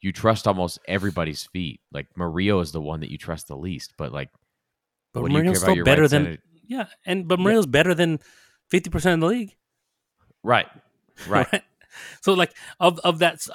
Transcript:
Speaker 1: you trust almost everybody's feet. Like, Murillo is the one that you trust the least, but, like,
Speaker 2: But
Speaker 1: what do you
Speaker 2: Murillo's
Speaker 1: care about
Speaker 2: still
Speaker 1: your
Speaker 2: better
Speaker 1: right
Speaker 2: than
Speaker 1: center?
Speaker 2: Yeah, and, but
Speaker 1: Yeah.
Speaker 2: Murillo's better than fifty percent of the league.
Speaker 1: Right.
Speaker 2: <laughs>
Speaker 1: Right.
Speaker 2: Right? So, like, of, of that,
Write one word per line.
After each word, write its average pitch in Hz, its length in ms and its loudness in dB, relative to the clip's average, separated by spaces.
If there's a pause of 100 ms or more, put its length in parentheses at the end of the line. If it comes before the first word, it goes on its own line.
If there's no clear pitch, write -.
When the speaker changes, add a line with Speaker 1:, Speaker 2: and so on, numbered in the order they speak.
Speaker 1:
you 95 120 -6
trust 110 340 0
almost 92 400 0
everybody's 87 600 -4
feet. 82 340 -8 (120)
Like, 71 140 -10 (100)
Murillo 90 440 0
is 80 120 -4
the 80 80 -6
one 78 200 -8
that 76 100 -12
you 78 80 -12
trust - 300 -12
the 71 80 -14
least, 78 420 -10
but, 67 140 -8
like, 69 180 -10 (840)
Speaker 2:
But 123 100 -6
Speaker 1:
what 123 80 -2
do 143 60 2
you 156 60 4
Speaker 2:
Murillo's 185 160 2
Speaker 1:
care - 60 -4
about 92 80 4
Speaker 2:
still 87 40 4
Speaker 1:
your 85 80 0
Speaker 2:
better 143 180 6
Speaker 1:
right 147 80 6
Speaker 2:
than 147 140 4
Speaker 1:
center? 82 140 -8 (300)
Speaker 2:
Yeah, 240 180 -6 (180)
and, 180 220 -4
but 175 120 0
Speaker 1:
Yeah. 180 60 0
Speaker 2:
Murillo's 214 220 4
better 156 280 4
than 160 260 2 (480)
fifty 180 220 0
percent 175 240 2
of 165 60 2
the 175 140 2
league. 226 220 -6 (840)
Speaker 1:
Right. 110 300 2
Speaker 2:
<laughs> - 40 -20 (520)
Speaker 1:
Right. 101 240 0
Speaker 2:
Right? 202 100 0 (580)
So, 196 140 2
like, 180 200 0 (240)
of, 170 220 2
of 175 180 0
that, 165 260 0 (100)